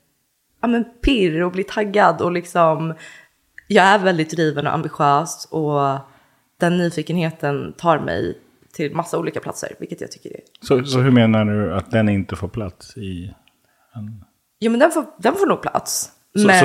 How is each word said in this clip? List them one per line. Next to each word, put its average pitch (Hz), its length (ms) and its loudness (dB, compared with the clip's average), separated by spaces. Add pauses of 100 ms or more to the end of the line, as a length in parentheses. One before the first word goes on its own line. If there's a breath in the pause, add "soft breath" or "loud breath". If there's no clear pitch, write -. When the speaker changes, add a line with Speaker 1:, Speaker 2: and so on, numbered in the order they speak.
(600)
Speaker 1:
ja, 233 80 -2
men 233 160 0
pirr 190 580 0
och 180 100 -2
bli 185 120 -4
taggad 202 560 0
och 175 120 0
liksom, 160 640 0 (720 loud breath)
jag 202 180 6
är 196 140 6
väldigt 175 320 0
driven 151 360 -2
och - 80 -2
ambitiös 156 760 0
och 143 480 -2 (640 soft breath)
den 175 180 2
nyfikenheten 160 1000 -2
tar 165 200 2
mig - 400 -4 (340)
till 147 220 -6
massa 165 240 -6
olika 160 220 -6
platser, - 380 -10
vilket - 220 -14
jag - 120 -12
tycker - 180 -18
är - 100 -14 (200)
Speaker 2:
Så, 131 240 2
så 135 140 0
hur 131 120 4
menar 113 340 4
du 104 300 0
att 98 160 -6
den 110 180 2
inte 98 280 -2
får 92 120 -8
plats - 480 -12
i 95 380 -12 (600)
en 107 300 -14 (340)
Speaker 1:
Ja, 226 120 0
men 233 100 0
den 320 100 6
får, 320 140 -2 (140)
den 226 160 2
får 392 120 0
nog 214 160 0
plats. - 500 -6 (220)
Speaker 2:
Så, 107 120 4
Speaker 1:
Men 185 180 6